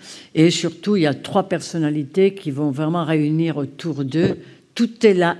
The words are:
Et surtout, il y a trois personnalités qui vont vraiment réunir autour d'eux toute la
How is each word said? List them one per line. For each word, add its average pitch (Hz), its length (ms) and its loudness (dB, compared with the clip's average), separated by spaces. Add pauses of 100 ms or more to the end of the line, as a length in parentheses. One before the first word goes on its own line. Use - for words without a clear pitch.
(340)
Et 165 160 6
surtout, 170 460 -2
il 180 60 2
y 151 40 4
a 143 80 2
trois - 340 -2
personnalités 165 840 0
qui 156 160 -10
vont 143 220 -2
vraiment 156 320 -2
réunir 156 520 0
autour 143 480 -6
d'eux 160 340 0 (360)
toute 226 300 -2
la 175 360 4